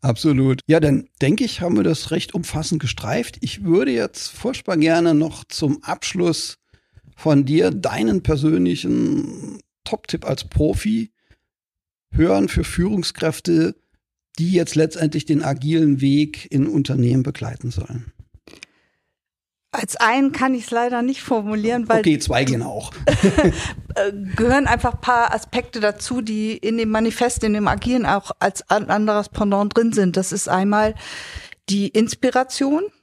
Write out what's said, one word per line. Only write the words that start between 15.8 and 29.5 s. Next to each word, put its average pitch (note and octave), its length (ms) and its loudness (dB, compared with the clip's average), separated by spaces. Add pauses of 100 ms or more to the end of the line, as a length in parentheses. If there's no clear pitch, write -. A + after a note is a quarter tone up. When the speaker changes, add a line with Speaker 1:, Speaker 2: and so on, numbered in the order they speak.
Speaker 1:
Weg D3 500 2
in C#3 160 2
Unternehmen C3 560 2
begleiten A#2+ 480 -6
sollen. - 400 -8 (1600)
Speaker 2:
Als - 220 -6
einen C4 340 2
kann C4 220 0
ich's A#3+ 180 -6
leider A#3+ 300 0
nicht B3+ 200 -2
formulieren, A3 680 -2
weil A3+ 100 4
Speaker 1:
Okay, G3+ 200 4
zwei B2 240 0
gehen B2+ 180 0
auch. - 380 -8
Speaker 2:
<laughs> - 960 2
äh, G3+ 160 -2 (240)
gehören B3 320 2
einfach A#3+ 260 0
ein - 80 -6
paar A#3+ 320 2
Aspekte - 460 -6
dazu, G#3 420 -2
die G#3+ 360 -4
in A3+ 200 -2
dem A3+ 120 0
Manifest, A3+ 540 0
in A3 100 2
dem G#3 140 0
Agieren A#3 380 0
auch G3 340 0
als - 300 -2
an-, G#3 200 2
anderes G#3 400 0
Pendant G3+ 460 0